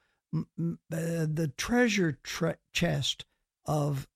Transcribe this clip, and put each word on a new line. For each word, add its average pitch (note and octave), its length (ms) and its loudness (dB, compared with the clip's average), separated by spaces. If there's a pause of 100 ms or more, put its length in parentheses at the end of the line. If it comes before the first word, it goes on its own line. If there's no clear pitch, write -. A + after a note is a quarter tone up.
(340)
m-, D#3+ 120 0 (120)
m-, E3+ 200 -2 (140)
uh, E3 400 -2
the D#3 240 0
treasure G#3 640 2
tre-, - 340 -2 (180)
chest D#3 500 0 (420)
of C#3+ 500 -2